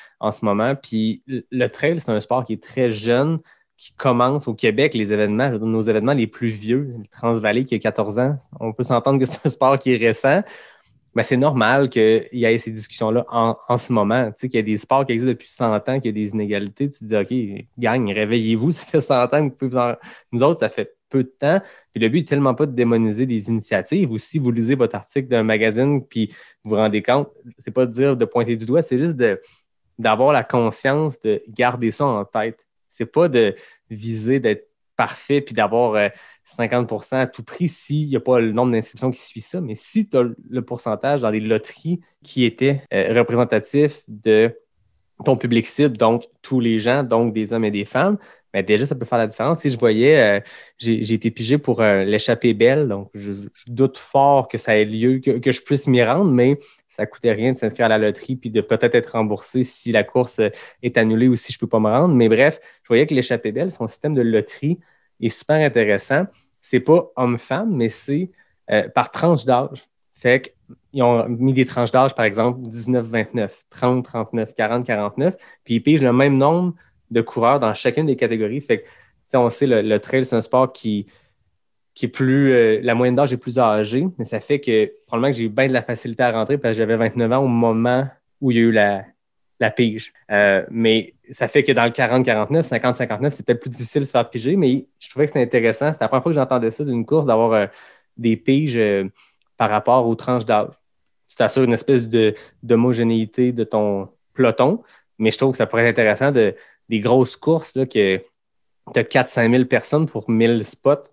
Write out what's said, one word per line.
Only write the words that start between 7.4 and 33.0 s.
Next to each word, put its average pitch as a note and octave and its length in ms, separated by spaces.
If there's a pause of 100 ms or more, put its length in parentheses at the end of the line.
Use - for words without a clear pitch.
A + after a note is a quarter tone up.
qui B2+ 100
a G#2+ 40
quatorze G#2+ 400
ans, C3+ 180 (240)
on A2+ 120
peut A#2+ 120
s'entendre C3 340
que C3 80
c'est - 180
un C#3+ 60
sport C3 280
qui C3 140
est A#2 60
récent. C3+ 440 (720)
Mais A2+ 100
c'est B2+ 120
normal C3 540
qu'il A2 420
y A#2+ 140
ait A2+ 100
ces A2+ 140
discussions-là A2 580
en, A2+ 260 (140)
en B2 80
ce B2 160
moment. A2+ 380
Tu - 80
sais, B2+ 100
qu'il B2+ 80
y A2+ 60
a - 20
des G#2+ 140
sports C3+ 260
qui B2+ 80
existent A#2+ 160
depuis A#2+ 220
cent A2+ 240
ans, C3 260
qu'il A#2+ 60
y - 20
a G#2+ 40
des G#2 180
inégalités. G#2 580
Tu C#3 120
te A#2 40
dis, « A2 120 (420)
OK, - 80 (120)
gang, A#2+ 320
réveillez-vous, A2 600
<laughs> - 20
ça - 140
fait D#3 160
cent B2+ 200
ans B2 60
que D3 140
vous C#3+ 80
pouvez C3 220
vous B2+ 40
en-, » A#2+ 200 (360)
Nous A#2+ 100
autres, D#3+ 180
ça A2 100
fait - 260 (140)
peu C3+ 120
de B2+ 60
temps. D#3+ 320 (320)
Puis A2 80
le A2+ 80
but D3 120
est - 80
tellement C#3 260
pas D3 100
de C#3 80
démoniser A#2 540
des A2 220
initiatives. A2+ 600
Ou A2+ 60
si D#3+ 220
vous B2+ 120
lisez A#2 240
votre A#2+ 200
article A#2+ 340
d'un A#2 140
magazine, A2 600
puis A2+ 260 (360)
vous G#2+ 60
vous G#2+ 60
rendez G#2+ 260
compte, C#3+ 260 (300)
c'est - 140
pas B2+ 120
de A#2 80
dire C3+ 240
de A#2 80
pointer A#2 320
du A2 80
doigt, C3+ 160
c'est D#3 160
juste D#3 200
de, A2 220 (600)
d'avoir A2+ 340
la B2 120
conscience C3+ 760
de G#2+ 260
garder B2 440
ça C#3+ 160
en G#2+ 180
tête. A2+ 420 (220)
C'est - 160